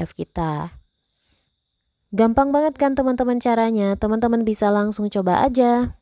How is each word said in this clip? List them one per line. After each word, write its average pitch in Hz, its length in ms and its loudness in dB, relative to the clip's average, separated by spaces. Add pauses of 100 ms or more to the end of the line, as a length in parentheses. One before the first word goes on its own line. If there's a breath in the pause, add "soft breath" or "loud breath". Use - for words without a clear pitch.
F - 160 -12
kita. 160 640 -8 (1300)
Gampang 226 400 2
banget 294 240 0
kan 269 240 0
teman-teman 254 400 0
caranya, 226 560 0
teman-teman 226 480 0
bisa 214 320 -2
langsung 208 400 -2
coba 185 320 2
aja. 240 560 2